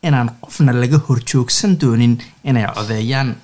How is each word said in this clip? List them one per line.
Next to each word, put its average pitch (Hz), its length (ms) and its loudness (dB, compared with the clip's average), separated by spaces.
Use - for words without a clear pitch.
inaan 131 280 0
qofna - 320 2
laga 123 240 2
hor 131 240 0
joogsan 139 580 0
doonin 120 380 2
inay 123 200 0
codeeyaan. 110 680 -4